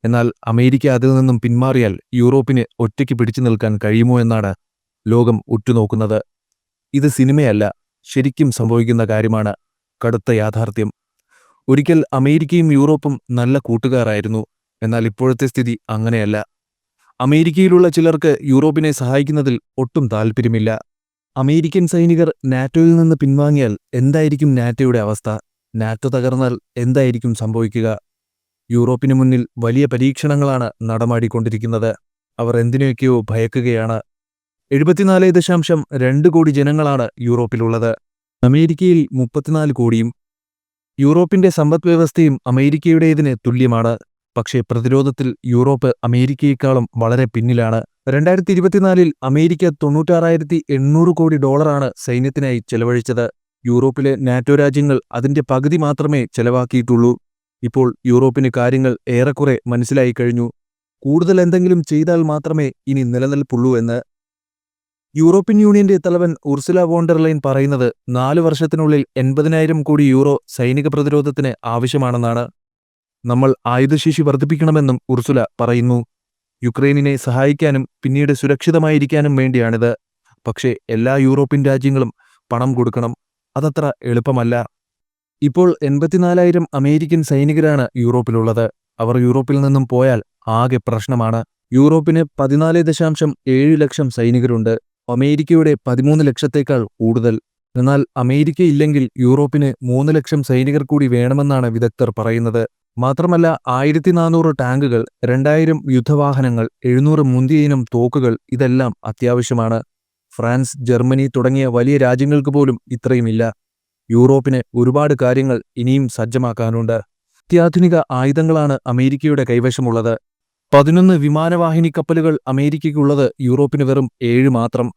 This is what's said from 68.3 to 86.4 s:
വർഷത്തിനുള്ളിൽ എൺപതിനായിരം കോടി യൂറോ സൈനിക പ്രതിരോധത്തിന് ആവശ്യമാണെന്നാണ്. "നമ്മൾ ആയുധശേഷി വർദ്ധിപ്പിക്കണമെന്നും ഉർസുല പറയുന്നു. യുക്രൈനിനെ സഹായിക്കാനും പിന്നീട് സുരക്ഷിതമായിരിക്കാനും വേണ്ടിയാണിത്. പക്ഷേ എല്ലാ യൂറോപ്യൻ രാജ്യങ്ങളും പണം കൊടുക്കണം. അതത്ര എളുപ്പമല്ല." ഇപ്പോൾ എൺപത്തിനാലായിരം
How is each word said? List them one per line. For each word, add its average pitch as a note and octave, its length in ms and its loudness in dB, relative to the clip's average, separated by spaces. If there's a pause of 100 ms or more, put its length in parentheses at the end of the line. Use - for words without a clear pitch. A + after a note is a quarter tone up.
വർഷത്തിനുള്ളിൽ D#3 640 0 (140)
എൺപതിനായിരം D#3 640 0
കോടി D3 200 2
യൂറോ C3+ 300 4 (140)
സൈനിക C3 400 -2
പ്രതിരോധത്തിന് C#3+ 640 -2 (140)
ആവശ്യമാണെന്നാണ്. A#2+ 800 -2 (800)
"നമ്മൾ B2 260 2 (160)
ആയുധശേഷി C#3 560 0
വർദ്ധിപ്പിക്കണമെന്നും C#3+ 760 0 (120)
ഉർസുല B2+ 300 0 (200)
പറയുന്നു. B2 380 0 (640)
യുക്രൈനിനെ C#3 540 0
സഹായിക്കാനും C#3 680 0 (180)
പിന്നീട് C#3+ 320 0
സുരക്ഷിതമായിരിക്കാനും D3 1000 0
വേണ്ടിയാണിത്. A#2+ 560 0 (540)
പക്ഷേ A#2+ 260 -4 (180)
എല്ലാ A#2 260 0
യൂറോപ്യൻ C#3 500 2
രാജ്യങ്ങളും C3+ 460 0 (400)
പണം A#2+ 220 -2
കൊടുക്കണം. A#2+ 400 -2 (420)
അതത്ര D3 360 -4 (120)
എളുപ്പമല്ല." A#2+ 520 -2 (840)
ഇപ്പോൾ F3 280 2 (140)
എൺപത്തിനാലായിരം F3 920 0